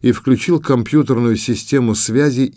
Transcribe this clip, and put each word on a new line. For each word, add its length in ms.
и 120
включил 480
компьютерную 720
систему 580
связи 640